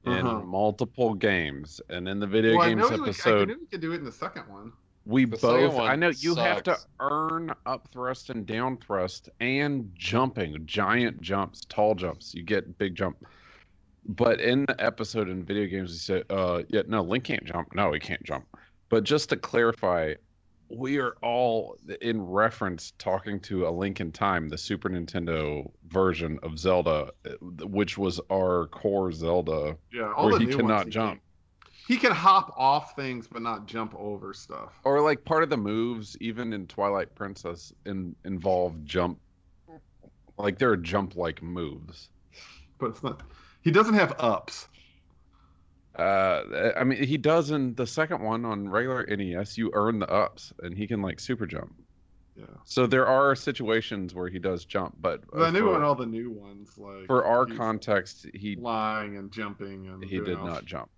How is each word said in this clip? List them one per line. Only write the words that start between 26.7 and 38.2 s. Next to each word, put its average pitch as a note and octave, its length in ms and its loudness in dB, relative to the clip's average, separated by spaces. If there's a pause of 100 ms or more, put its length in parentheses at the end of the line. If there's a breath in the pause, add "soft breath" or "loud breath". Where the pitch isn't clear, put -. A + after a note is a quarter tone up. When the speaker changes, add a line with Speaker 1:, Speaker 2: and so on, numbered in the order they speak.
Speaker 1:
uh, C#2+ 40 -10 (280)
th-, F2 140 -10
which G2 260 0
was F2+ 240 -2 (100)
our F2+ 360 2
core G2 460 -2
Zelda, D#2+ 640 0 (160)
Speaker 2:
Yeah, A2 220 -6
all - 120 2
Speaker 1:
where - 80 8
Speaker 2:
the - 60 4
Speaker 1:
he - 60 4
Speaker 2:
new C3+ 100 0
Speaker 1:
cannot A2 180 2
Speaker 2:
ones G2 120 2
he - 40 -10
Speaker 1:
jump. G#2+ 220 -2 (480)
Speaker 2:
can, - 100 -20 (180)
he B3 80 2
can A#3 160 4
hop F#3 440 6
off C#3 380 2
things, B2+ 320 -6
but A#2 140 -12
not A2 260 -6
jump A2+ 300 -6
over G2+ 380 -8
stuff. - 500 -14
Speaker 1:
Or, C#3 160 4
like, D3+ 240 2
part D#3+ 180 2
of D#3+ 60 2
the C3+ 80 2
moves, A2 640 -2
even A2+ 320 -6
in G2 140 -6
Twilight G2 480 0
Princess, G2 580 -10 (140)
in-, F#2+ 280 -8 (120)